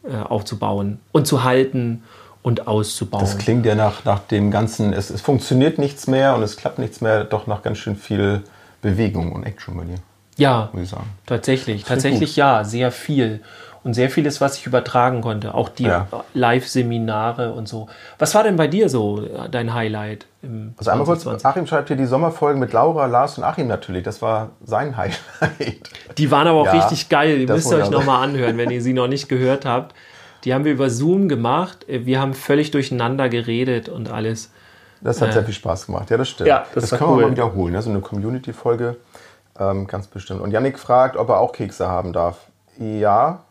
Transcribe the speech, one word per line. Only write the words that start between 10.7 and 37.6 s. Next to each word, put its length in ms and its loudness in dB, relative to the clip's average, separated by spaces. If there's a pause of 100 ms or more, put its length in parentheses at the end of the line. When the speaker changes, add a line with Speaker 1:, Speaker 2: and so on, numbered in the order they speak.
Speaker 2:
Muss 100 -4
ich 60 -8
sagen. 160 -10 (200)
Speaker 1:
tatsächlich, 580 -2
Speaker 2:
Das 40 -14
klingt 160 0
Speaker 1:
tatsächlich 280 2
Speaker 2:
gut. 60 -10
Speaker 1:
ja, 280 6
sehr 260 -2
viel. 480 -2 (420)
Und 120 -2
sehr 160 2
vieles, 320 0
was 160 0
ich 80 -16
übertragen 560 2
konnte. 320 -4
Auch 160 0
die 140 -6
Speaker 2:
Ja. 240 2 (260)
Speaker 1:
Live-Seminare 1200 0
und 160 -10
so. 180 -10 (300)
Was 180 0
war 80 6
denn 140 2
bei 100 4
dir 220 2
so, 340 0
äh, 260 -10
dein 240 -4
Highlight 520 -6 (160)
im 340 -12
Speaker 2:
Also 160 -2
einmal 140 2
kurz, 160 2
Speaker 1:
zwanzig 220 -6
zwanzig? 20 -8 (160)
Speaker 2:
Achim 60 -4
schreibt 200 -2
hier, 80 -2
die 100 0
Sommerfolgen 540 0
mit 140 -2
Laura, 320 2
Lars 320 2
und 80 -6
Achim 220 -2
natürlich. 360 -4
Das 180 -8
war 280 -2 (160)
sein 320 -4
<laughs> 0 -
Highlight. 920 -6 (280)
Speaker 1:
Die 120 2
waren 180 6
aber 120 6
auch 60 4
Speaker 2:
Ja, 80 4
Speaker 1:
richtig 340 2
geil. 320 4
Die 60 2
Speaker 2:
das 100 2
Speaker 1:
müsst 160 0
ihr 60 4
Speaker 2:
muss 80 4
Speaker 1:
euch 40 0
Speaker 2:
ich 60 0
auch 100 4
Speaker 1:
nochmal 220 4
anhören, 300 0
wenn 120 0
ihr 120 -2
sie 100 0
noch 160 2
nicht 220 -4
gehört 360 0
habt. 300 -2 (480)
Die 100 0
haben 120 2
wir 80 4
über 160 2
Zoom 400 2
gemacht. 580 -2
Wir 320 -2
haben 140 0
völlig 380 0
durcheinander 580 0
geredet 580 -2
und 240 -8
alles. 400 -4 (500)
Speaker 2:
Das 200 -2
hat 80 2
Speaker 1:
Äh, 40 0
Speaker 2:
sehr 120 4
viel 80 -6
Spaß 320 -6
gemacht. 240 -8
Ja, 80 2
das 100 0
stimmt. 220 0
Speaker 1:
Ja, 240 4
das 100 0
Speaker 2:
Das 80 -4
Speaker 1:
war 80 -2
Speaker 2:
können 120 2
wir 40 6
Speaker 1:
cool. 80 6
Speaker 2:
mal 80 4
wiederholen, 420 0